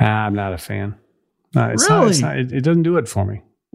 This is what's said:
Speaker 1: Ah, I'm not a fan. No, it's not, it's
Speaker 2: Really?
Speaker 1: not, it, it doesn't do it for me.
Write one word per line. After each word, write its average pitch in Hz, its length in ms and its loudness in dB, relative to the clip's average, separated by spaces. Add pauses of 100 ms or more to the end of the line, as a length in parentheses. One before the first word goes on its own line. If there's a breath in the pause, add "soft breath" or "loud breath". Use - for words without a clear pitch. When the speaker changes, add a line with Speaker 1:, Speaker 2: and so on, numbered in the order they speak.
Speaker 1:
Ah, 107 240 2
I'm 104 100 -2
not 98 200 -4
a 85 40 -8
fan. 101 380 -6 (580)
No, 117 160 2
it's 269 180 0
not, 254 200 4
it's 165 120 2
Speaker 2:
Really? 143 140 -2
Speaker 1:
not, 135 40 -4
it, 127 200 -4
it - 40 0
doesn't 165 200 2
do 170 140 0
it 113 120 0
for 101 160 -2
me. 101 180 -8 (320)